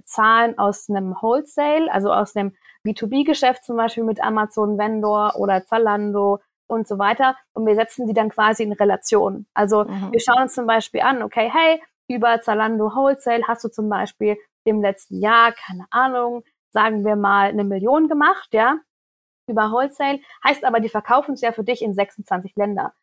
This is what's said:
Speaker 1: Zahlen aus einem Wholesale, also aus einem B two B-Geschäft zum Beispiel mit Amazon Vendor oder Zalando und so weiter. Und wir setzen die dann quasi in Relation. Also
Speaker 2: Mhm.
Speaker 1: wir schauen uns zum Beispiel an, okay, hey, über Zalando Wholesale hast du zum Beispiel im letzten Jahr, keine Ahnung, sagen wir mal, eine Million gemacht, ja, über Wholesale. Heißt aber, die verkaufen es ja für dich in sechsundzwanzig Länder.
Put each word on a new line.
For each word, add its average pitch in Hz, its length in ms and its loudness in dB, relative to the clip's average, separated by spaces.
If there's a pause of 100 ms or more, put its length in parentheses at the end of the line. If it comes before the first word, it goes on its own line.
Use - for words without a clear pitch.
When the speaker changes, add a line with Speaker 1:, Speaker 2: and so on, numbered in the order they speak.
Speaker 1:
Zahlen 226 520 2
aus 202 320 -2
einem 190 320 -4
Wholesale, 294 720 0
also 196 220 0
aus 208 240 0
einem 196 180 -4 (280)
B 214 100 -4
two 220 140 -6
B-Geschäft 269 580 0
zum 240 100 -6
Beispiel 233 300 -2
mit 220 180 -2
Amazon 214 540 0
Vendor 208 580 0
oder 196 300 0
Zalando 208 760 0 (300)
und 226 160 -4
so 196 140 -6
weiter. 262 380 0 (160)
Und 226 120 -4
wir 214 100 4
setzen 226 320 -2
die 220 60 -2
dann 220 160 0
quasi 220 340 0
in 208 100 -4
Relation. 202 800 0
Also 208 320 2
Speaker 2:
Mhm. 196 260 -8
Speaker 1:
wir 226 80 2
schauen 247 240 4
uns 254 100 -4
zum 240 140 -6
Beispiel 226 320 0
an, 254 240 0
okay, 220 260 -2
hey, 320 320 2 (280)
über 233 320 0
Zalando 214 520 0
Wholesale 262 540 0
hast 233 160 -4
du 233 60 -4
zum 214 180 -4
Beispiel 208 480 -2 (300)
im 214 160 2
letzten 196 400 -4
Jahr, 233 320 6
keine 185 380 -16
Ahnung, 240 520 -2 (300)
sagen 214 320 0
wir 214 100 2
mal, 202 320 2
eine 202 160 -2
Million 226 460 2
gemacht, 311 420 0
ja, 240 280 2 (680)
über 214 220 0
Wholesale. 277 480 -2 (260)
Heißt 285 200 0
aber, 226 160 2
die 220 80 -4
verkaufen 254 460 0
es - 60 -14
ja 233 120 0
für 226 100 -6
dich 240 180 -4
in 208 120 -4
sechsundzwanzig 196 640 -6
Länder. 202 460 -4